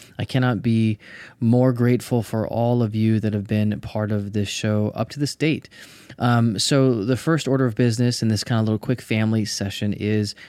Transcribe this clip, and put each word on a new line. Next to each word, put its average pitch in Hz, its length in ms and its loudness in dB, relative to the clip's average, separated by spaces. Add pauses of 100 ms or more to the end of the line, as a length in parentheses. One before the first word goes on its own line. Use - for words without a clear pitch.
(180)
I 107 80 -4
cannot 127 340 0
be 110 380 2 (420)
more 123 320 4
grateful 120 500 2
for 110 240 -4
all 120 360 0
of 107 120 0
you 110 260 2
that 107 120 -2
have 101 140 -2
been 107 340 0
part 107 320 -4
of 101 220 -4
this 104 160 -2
show 107 440 -2
up 117 160 -4
to - 80 -12
this 143 160 -4
date. - 360 -4 (480)
Um, 117 400 2
so 131 440 2
the 123 140 0
first 160 320 -2
order 131 160 2
of 117 100 0
business 120 460 2
in 113 80 0
this 107 160 0
kind 117 160 0
of 107 60 2
little 110 120 2
quick 123 220 -4
family 110 460 0
session 101 480 -4
is 104 400 -2 (140)